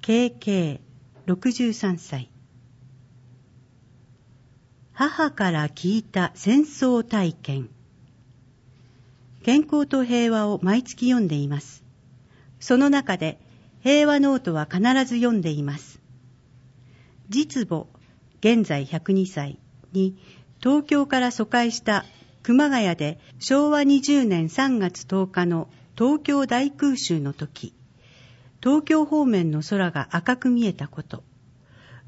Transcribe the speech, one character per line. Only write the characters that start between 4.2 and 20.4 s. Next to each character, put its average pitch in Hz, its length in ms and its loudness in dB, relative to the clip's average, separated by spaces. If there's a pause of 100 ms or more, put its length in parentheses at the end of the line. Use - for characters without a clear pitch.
母 294 380 -2
か 196 200 -2
ら 151 200 -2
聞 196 260 -4
い 220 60 -2
た - 320 -4
戦 247 260 2
争 254 420 0
体 202 300 -2
験。 135 380 -8 (1700)
健 269 220 4
康 294 220 0
と 262 180 0
平 240 280 2
和 214 160 0
を 208 140 -2
毎 208 200 2
月 - 280 -4
読 247 120 2
ん 180 60 0
で 151 80 -2
い 143 120 -2
ま 143 120 -4
す。 - 240 -20 (760)
そ 247 180 2
の 285 100 4
中 269 300 0
で 160 200 -6 (440)
平 294 240 4
和 294 120 2
ノ 277 180 4
ー - 20 -2
ト 185 160 -4
は 151 100 -2
必 180 160 -4 (240)
ず 247 120 -4
読 240 200 0
ん 185 60 -2
で 160 80 -2
い 147 120 -4
ま 143 140 -6
す。 - 240 -20 (1300)
実 247 400 -2
母、 160 180 -4 (540)
現 226 260 4
在 139 200 -4
百 165 260 -4
二 190 140 2
歳 143 320 -10 (340)
に 190 240 -2 (460)